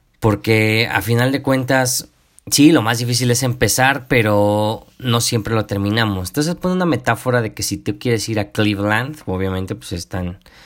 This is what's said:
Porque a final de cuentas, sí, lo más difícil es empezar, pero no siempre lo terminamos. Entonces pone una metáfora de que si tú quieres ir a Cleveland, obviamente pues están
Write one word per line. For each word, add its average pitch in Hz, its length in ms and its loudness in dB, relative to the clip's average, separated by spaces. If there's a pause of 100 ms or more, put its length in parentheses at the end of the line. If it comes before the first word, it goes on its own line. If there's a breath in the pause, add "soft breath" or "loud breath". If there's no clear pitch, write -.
(180)
Porque 110 720 2
a - 100 0
final 120 300 2
de 135 120 -2
cuentas, 131 680 0 (420)
sí, 151 220 8
lo 135 100 4
más 113 160 0
difícil 120 320 0
es 120 120 0
empezar, 127 640 0
pero 107 800 2 (120)
no 117 220 0
siempre 113 340 -2
lo 110 100 0
terminamos. 101 640 -2
Entonces 165 260 -2
pone 185 180 -2
una 185 120 0
metáfora 123 540 0
de 107 140 -6
que - 80 -8
si 101 140 -4
tú 101 240 -6
quieres 117 280 -2
ir 107 120 -2
a 98 100 -6
Cleveland, 107 760 -2
obviamente 95 500 -4
pues - 160 -14
están 90 480 -8 (260 loud breath)